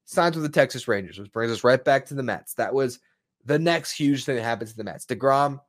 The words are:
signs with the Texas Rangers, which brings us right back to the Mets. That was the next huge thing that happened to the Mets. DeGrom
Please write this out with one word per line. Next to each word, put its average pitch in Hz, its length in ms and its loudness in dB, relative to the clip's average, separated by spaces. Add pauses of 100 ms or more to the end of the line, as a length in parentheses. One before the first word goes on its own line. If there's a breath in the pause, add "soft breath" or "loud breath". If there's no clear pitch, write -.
signs 170 320 0
with 160 80 -4
the 151 60 -2
Texas 135 380 2
Rangers, 98 320 -2
which 101 120 -16
brings 117 200 -2
us 107 120 -4
right 127 220 6
back 139 220 4
to 143 80 -10
the 135 80 -4
Mets. 107 320 -6
That 113 180 -4
was 131 260 0 (460)
the 143 120 2
next 165 360 0
huge 139 320 0
thing 135 100 -2
that 113 80 -2
happened 113 260 -4
to - 60 -20
the 110 80 -10
Mets. 101 220 -12
DeGrom 135 640 0